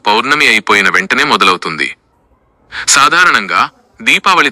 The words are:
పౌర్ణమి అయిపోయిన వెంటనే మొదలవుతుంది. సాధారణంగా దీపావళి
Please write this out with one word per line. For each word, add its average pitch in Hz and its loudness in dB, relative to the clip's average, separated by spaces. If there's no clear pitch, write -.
పౌర్ణమి 127 0
అయిపోయిన 104 2
వెంటనే 98 0
మొదలవుతుంది. 90 -2
సాధారణంగా 139 2
దీపావళి 160 0